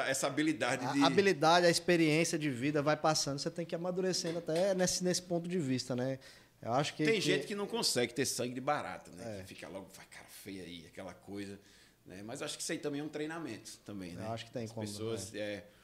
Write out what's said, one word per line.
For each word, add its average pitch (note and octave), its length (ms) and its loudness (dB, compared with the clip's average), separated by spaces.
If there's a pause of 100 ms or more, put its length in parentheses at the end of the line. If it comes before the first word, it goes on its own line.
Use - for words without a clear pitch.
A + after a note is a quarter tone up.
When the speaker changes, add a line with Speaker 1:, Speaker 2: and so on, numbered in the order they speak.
Speaker 1:
essa C3+ 180 0
habilidade C3+ 560 2
Speaker 2:
A C3+ 100 -2
Speaker 1:
de C#3 100 4
Speaker 2:
habilidade, E3+ 640 6
a - 20 10
experiência E3 680 4
de D3+ 100 0
vida C#3 320 0
vai D3+ 160 2
passando, D3+ 400 2
você D#3+ 140 -2
tem E3+ 140 -6
que F3 100 -6
ir - 20 -4
amadurecendo F3 600 -2
até E3+ 340 2
nesse, F3+ 300 2
nesse F3+ 180 2
ponto E3+ 260 -2
de F3+ 120 0
vista, C3 360 0
né? C3 220 -2 (440)
Eu A2+ 120 -2
acho C#3+ 220 2
que, D3+ 100 0
Speaker 1:
Tem A3+ 100 6
Speaker 2:
que F#3 60 2
Speaker 1:
gente F3 260 2
que A3 80 -6
não G3+ 120 -4
consegue D#3+ 460 0
ter C3+ 120 0
sangue B2 300 -2
de C3 60 -6
barata, F#2+ 500 -4
né? G#2 260 -10
Speaker 2:
É. F#2+ 60 -10
Speaker 1:
Que G2 100 -16
fica E2+ 160 -14
logo, F#2 220 -10
faz - 180 -20
cara - 160 -18 (180)
feia F#2+ 200 -10
aí, E2+ 240 -12
aquela F#2 260 -12
coisa, G2 460 -10 (440)
né? F#2+ 220 -14
Mas C3+ 160 -10
acho D#3 160 -8
que - 60 -8
isso - 80 -4
aí D#3+ 80 -4
também C#3+ 200 -4
é D3 40 -6
um D#3 60 -8
treinamento D3+ 760 -8
também, F#2 280 -8
Speaker 2:
Eu A2+ 80 -10
Speaker 1:
né? A2 80 -6
Speaker 2:
acho A2+ 160 -6
que - 60 -20
tem A#2 140 -6
Speaker 1:
As A2 60 -10
Speaker 2:
como, A2 160 -6
Speaker 1:
pessoas, G#2 480 -6
Speaker 2:
é. - 20 -6
Speaker 1:
é, G#2 300 -6 (160)